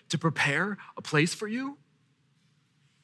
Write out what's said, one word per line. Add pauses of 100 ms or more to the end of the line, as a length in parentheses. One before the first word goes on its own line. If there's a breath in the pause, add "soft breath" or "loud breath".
to
prepare (180 loud breath)
a
place
for
you?" (1300)